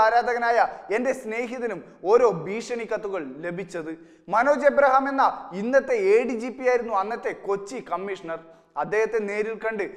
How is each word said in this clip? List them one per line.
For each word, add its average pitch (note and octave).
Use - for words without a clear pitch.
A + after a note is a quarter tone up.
ആരാധകനായ A#3
എൻ്റെ B3+
സ്നേഹിതനും A3+
ഓരോ A#3+
ഭീഷണി A3+
കത്തുകൾ G3
ലഭിച്ചത്. F3
മനോജ് C#4
എബ്രഹാം C4+
എന്ന C4+
ഇന്നത്തെ B3+
എ -
ഡി B3
ജി B3+
പി B3+
ആയിരുന്നു A#3
അന്നത്തെ A3+
കൊച്ചി G3
കമ്മീഷണർ. F3
അദ്ദേഹത്തെ G#3+
നേരിൽ G#3+
കണ്ട് A3